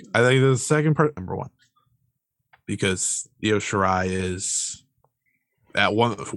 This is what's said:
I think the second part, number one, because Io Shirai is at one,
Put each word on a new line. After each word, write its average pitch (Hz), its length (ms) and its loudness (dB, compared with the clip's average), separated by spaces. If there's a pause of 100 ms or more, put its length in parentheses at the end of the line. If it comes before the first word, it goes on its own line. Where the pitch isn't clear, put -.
(140)
I 113 80 4
think 131 180 4
the 135 160 4
second 151 380 2
part, 151 220 0
number 92 180 -8
one, - 160 -8 (1160)
because - 640 -4 (160)
Io 104 140 2
Shirai 95 500 0
is 92 760 -6 (880)
at 101 200 2
one, 113 220 2 (200)